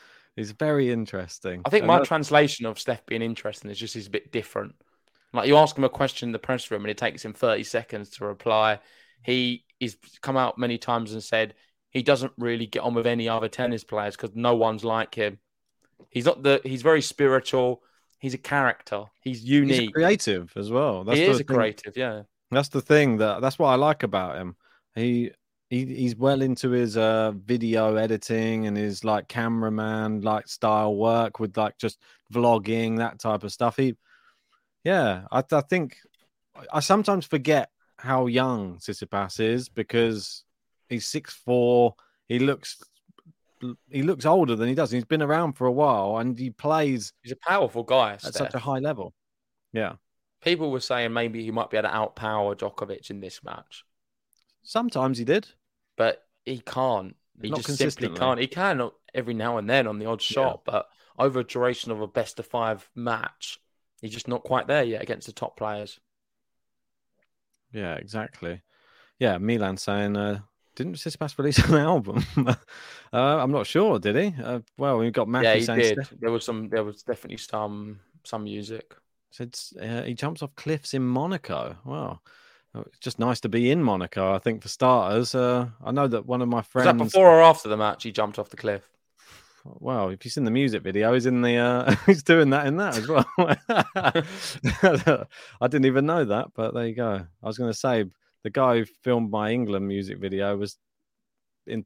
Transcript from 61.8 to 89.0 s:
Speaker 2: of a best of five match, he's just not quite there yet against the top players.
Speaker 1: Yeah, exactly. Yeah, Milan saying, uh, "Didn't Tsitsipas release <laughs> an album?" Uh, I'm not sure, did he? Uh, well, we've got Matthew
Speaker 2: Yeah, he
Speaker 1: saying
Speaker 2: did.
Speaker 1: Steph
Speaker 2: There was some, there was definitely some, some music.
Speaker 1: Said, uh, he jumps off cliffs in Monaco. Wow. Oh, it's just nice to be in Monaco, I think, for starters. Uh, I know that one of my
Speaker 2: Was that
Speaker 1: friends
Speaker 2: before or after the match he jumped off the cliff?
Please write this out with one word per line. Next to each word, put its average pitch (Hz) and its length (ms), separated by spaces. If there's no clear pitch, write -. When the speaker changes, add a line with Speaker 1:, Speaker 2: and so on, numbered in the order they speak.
Speaker 2:
of 107 100
a 107 60
best 110 320
of 117 80
five 110 480
match, 117 640
he's 107 120
just 117 160
not 123 160
quite - 240
there 143 160
yet 113 180
against - 240
the 110 60
top - 240
players. 104 420
Speaker 1:
Yeah, 95 240
exactly. 101 640
Yeah, 104 200
Milan 104 380
saying, 101 400
uh, 101 240
"Didn't 170 180
Tsitsipas 156 440
release 143 200
<laughs> - 100
an 151 60
album?" 147 500
Uh, 123 80
I'm 135 400
not 123 140
sure, 185 320
did 104 180
he? 165 260
Uh, 120 180
well, 135 220
we've 113 140
got 110 160
Matthew 120 200
Speaker 2:
Yeah, 110 80
he 113 80
Speaker 1:
saying 117 160
Speaker 2:
did. 113 240
Speaker 1:
Steph - 160
Speaker 2:
There 113 100
was 117 140
some, 110 240
there 107 160
was 104 180
definitely - 360
some, 104 640
some 107 200
music. 104 500
Speaker 1:
Said, - 280
uh, 117 220
he 120 120
jumps 151 280
off 143 140
cliffs 151 380
in 135 80
Monaco. 127 800
Wow. 139 360
Oh, 113 60
it's - 180
just - 200
nice 117 220
to 117 80
be 117 220
in 165 120
Monaco, 95 520
I 95 40
think, 110 240
for 110 60
starters. 120 640
Uh, 123 340
I - 80
know 139 180
that 117 180
one 123 160
of 120 60
my 120 100
Speaker 2:
Was 110 60
that 127 80
Speaker 1:
friends 117 200
Speaker 2:
before 185 260
or 165 140
after 160 260
the 107 80
match 107 280
he 113 80
jumped 104 260
off 104 120
the - 60
cliff? 101 320